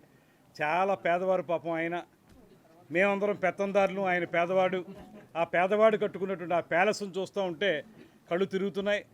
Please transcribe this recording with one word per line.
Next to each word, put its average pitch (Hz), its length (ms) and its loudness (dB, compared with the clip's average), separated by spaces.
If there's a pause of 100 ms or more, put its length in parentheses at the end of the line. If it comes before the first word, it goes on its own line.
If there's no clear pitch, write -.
(640)
చాలా 180 320 0
పేదవారు 180 480 0
పాపం 160 280 -4
ఆయన, 165 320 -4 (880)
మేమందరం 196 460 2
పెత్తందారులు, 196 640 0
ఆయన 180 240 0
పేదవాడు. 180 600 0 (520)
ఆ 165 80 0
పేదవాడు 208 520 4
కట్టుకున్నటువంటి 180 580 -4
ఆ 165 60 2
ప్యాలెస్ను 190 580 0
చూస్తూ 190 240 -4
ఉంటే 170 420 -2 (460)
కళ్ళు 180 140 0
తిరుగుతున్నాయి. 196 680 -2